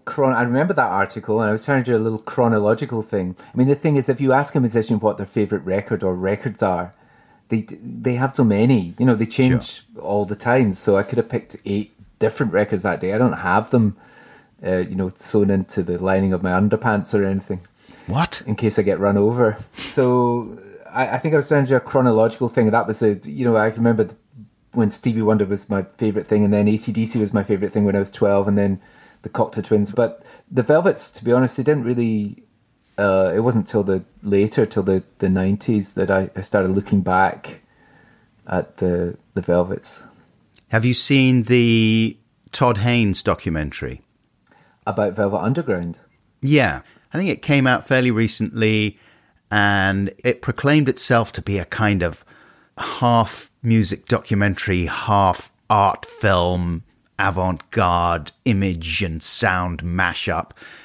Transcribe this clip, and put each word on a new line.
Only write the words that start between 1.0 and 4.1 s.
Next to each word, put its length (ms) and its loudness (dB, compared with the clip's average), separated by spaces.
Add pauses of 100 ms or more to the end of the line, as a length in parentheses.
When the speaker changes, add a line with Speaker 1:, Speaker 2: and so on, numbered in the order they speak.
Speaker 1:
and 80 0
I 40 2
was 120 -4
trying 180 2
to 80 -4
do 60 4
a 20 4
little 220 -2
chronological 840 0
thing. 380 -4
I 160 -16
mean, 100 4
the 80 4
thing 220 0
is, 120 0
if 120 0